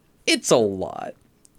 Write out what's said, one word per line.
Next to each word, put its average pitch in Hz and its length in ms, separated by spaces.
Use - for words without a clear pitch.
it's - 240
a 151 60
lot. 98 580